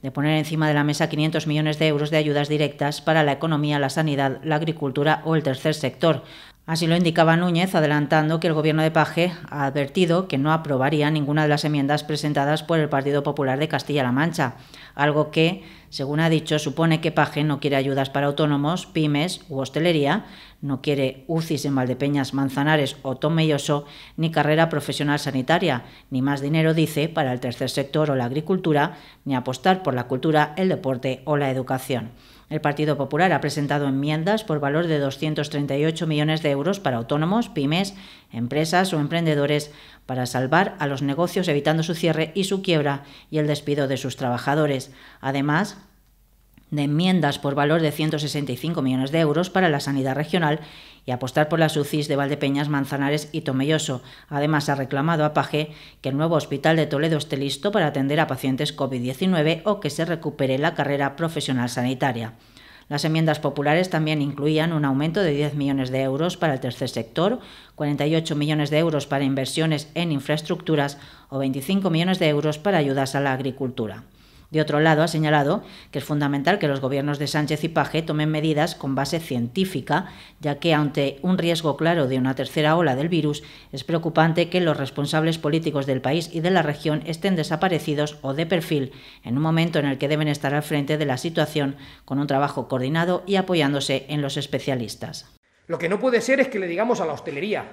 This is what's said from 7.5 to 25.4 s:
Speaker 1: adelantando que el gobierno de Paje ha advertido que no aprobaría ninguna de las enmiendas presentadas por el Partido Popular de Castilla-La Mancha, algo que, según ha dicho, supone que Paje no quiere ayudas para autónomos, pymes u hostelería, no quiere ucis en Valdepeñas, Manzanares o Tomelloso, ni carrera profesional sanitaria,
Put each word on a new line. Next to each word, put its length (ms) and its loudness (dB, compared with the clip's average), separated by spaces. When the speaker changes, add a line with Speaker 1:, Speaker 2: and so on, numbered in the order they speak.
Speaker 1:
adelantando 640 2
que 80 0
el 60 2
gobierno 300 2
de 80 2
Paje 400 2
ha 160 -2
advertido 640 2
que 120 -2
no 140 2
aprobaría 560 2
ninguna 340 2
de 60 2
las 160 2
enmiendas 380 2
presentadas 580 0
por 180 0
el 100 0
Partido 340 0
Popular 340 0
de 100 0
Castilla-La 440 0
Mancha, 440 0
algo 340 2
que, 340 2
según 300 -4
ha 100 4
dicho, 280 2
supone 440 2
que 100 0
Paje 320 2
no 160 0
quiere 160 0
ayudas 340 0
para 160 0
autónomos, 640 0
pymes 600 0
u 120 -6
hostelería, 680 2
no 220 -4
quiere 460 -2
ucis 380 -2
en 100 0
Valdepeñas, 580 0
Manzanares 680 0
o 120 -4
Tomelloso, 680 0
ni 140 0
carrera 360 4
profesional 520 -2
sanitaria, 640 0